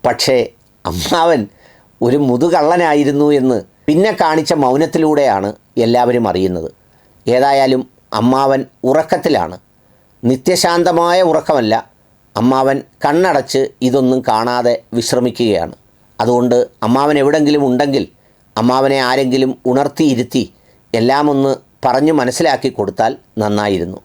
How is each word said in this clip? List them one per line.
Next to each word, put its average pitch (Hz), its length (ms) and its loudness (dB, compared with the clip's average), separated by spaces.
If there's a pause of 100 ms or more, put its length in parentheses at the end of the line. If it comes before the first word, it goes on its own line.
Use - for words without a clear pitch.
പക്ഷേ 123 340 0 (480)
അമ്മാവൻ 151 560 0 (600)
ഒരു 123 160 2
മുതുകള്ളനായിരുന്നു 147 1120 2
എന്ന് 131 260 2 (300)
പിന്നെ 185 240 2 (100)
കാണിച്ച 160 320 -2
മൗനത്തിലൂടെയാണ് 143 960 0 (280)
എല്ലാവരും 120 540 2
അറിയുന്നത്. 90 380 -4 (560)
ഏതായാലും 131 560 2 (320)
അമ്മാവൻ 131 480 2 (220)
ഉറക്കത്തിലാണ്. 131 760 -2 (680)
നിത്യശാന്തമായ 170 1000 0
ഉറക്കമല്ല, 151 520 0 (600)
അമ്മാവൻ 131 420 0 (280)
കണ്ണടച്ച് 147 560 0 (200)
ഇതൊന്നും 127 460 0
കാണാതെ 120 480 0 (180)
വിശ്രമിക്കുകയാണ്. 117 840 -2 (440)
അതുകൊണ്ട് 120 380 2 (260)
അമ്മാവൻ 139 360 2
എവിടെങ്കിലും 147 460 2
ഉണ്ടെങ്കിൽ 127 380 0 (520)
അമ്മാവനെ 135 440 2 (100)
ആരെങ്കിലും 131 420 0 (140)
ഉണർത്തിയിരുത്തി 131 800 0 (500)
എല്ലാം 131 400 2
ഒന്ന് 135 220 0 (300)
പറഞ്ഞു 135 280 2
മനസ്സിലാക്കി 139 560 0
കൊടുത്താൽ 110 420 -2 (260)
നന്നായിരുന്നു. 104 680 -2